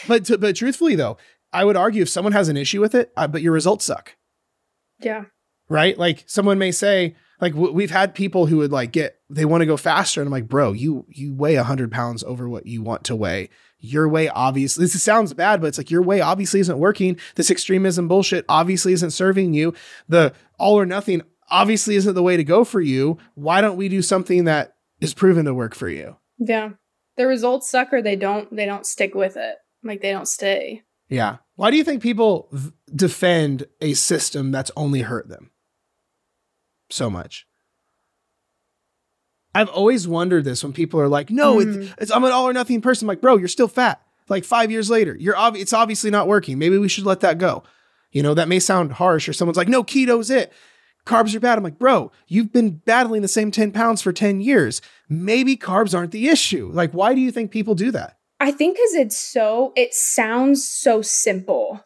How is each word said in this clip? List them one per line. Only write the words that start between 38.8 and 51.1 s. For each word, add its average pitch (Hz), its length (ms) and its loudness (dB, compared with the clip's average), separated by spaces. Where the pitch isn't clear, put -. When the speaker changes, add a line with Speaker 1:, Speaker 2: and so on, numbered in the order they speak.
Speaker 1:
I've 202 160 2
always 202 360 2
wondered 170 380 2
this 127 180 -4
when 143 100 -8
people 160 280 -2
are 139 80 4
like, 143 220 0
"No, 262 280 4
it's, 208 180 0
Speaker 2:
Mm. 196 220 -12
Speaker 1:
it's, 214 140 -4
I'm 240 120 4
an 262 80 4
all 254 140 2
or 254 60 0
nothing 247 280 -2
person." 240 260 0
I'm - 20 -2
like, 190 120 -4
"Bro, 247 180 6
you're 180 100 -2
still 240 200 2
fat. 247 320 0
Like, 196 160 -4
five 233 260 2
years 220 200 -2
later, 214 280 2
you're 190 160 -2
obvi-, 214 260 0
it's 196 120 -4
obviously 220 380 0
not 202 180 2
working. 185 300 0
Maybe 175 200 2
we 202 100 2
should 196 180 -4
let 190 140 0
that 165 180 2
go." 170 260 -2
You 143 100 0
know, 147 120 2
that 160 140 2
may 180 120 2
sound 175 320 0
harsh, 170 360 2
or 151 40 -6
someone's 170 240 -2
like, 180 120 0
"No, 247 140 2
keto's 240 480 0
it. 254 220 0
Carbs 220 280 2